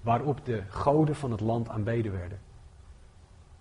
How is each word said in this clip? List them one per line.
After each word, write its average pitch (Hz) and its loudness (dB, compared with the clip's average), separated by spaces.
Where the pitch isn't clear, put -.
waarop 120 0
de 113 -2
goden 147 4
van 127 -4
het 107 -2
land 117 0
aanbeden 110 -2
werden. 95 -6